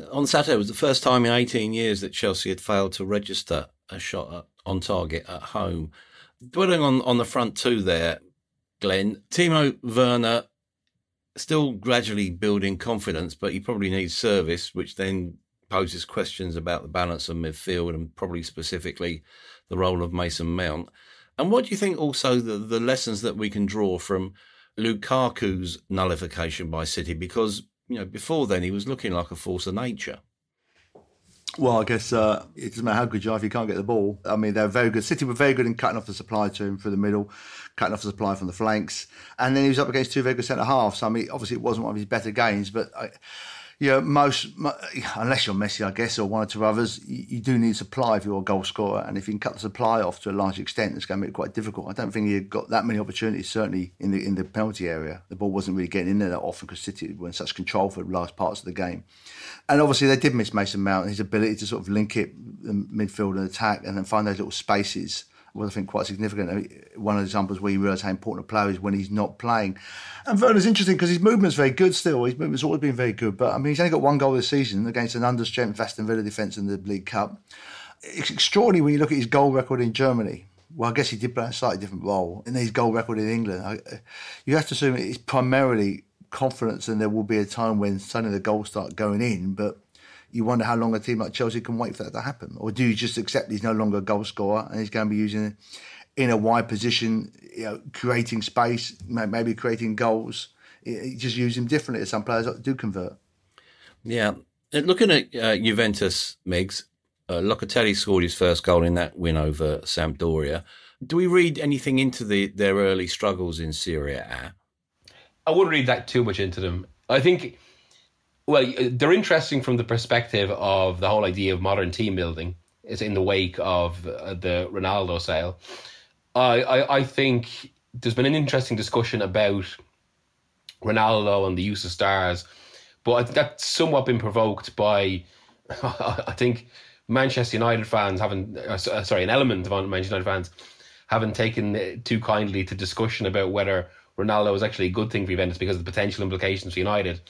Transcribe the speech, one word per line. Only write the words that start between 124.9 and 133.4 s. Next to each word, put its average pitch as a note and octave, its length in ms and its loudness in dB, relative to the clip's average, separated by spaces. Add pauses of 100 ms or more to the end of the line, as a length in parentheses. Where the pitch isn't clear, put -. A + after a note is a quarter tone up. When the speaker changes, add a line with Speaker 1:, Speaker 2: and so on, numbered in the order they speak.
Speaker 3:
sale. F2 360 -2 (760)
I, B2 280 6
I, C3 360 4
I C#3 40 6
think B2+ 680 0 (220)
there's A#2+ 200 -2
been B2+ 120 4
an D3 80 4
interesting C3+ 420 2
discussion A2+ 460 0
about G2 420 2 (1200)
Ronaldo G#2+ 640 4
and F#2 100 0
the F2+ 60 0
use G2 240 -2
of F2 60 -6
stars, F#2+ 520 2 (600)
but A#2+ 100 4
I B2 80 4
think A#2+ 140 -4
that's - 280 0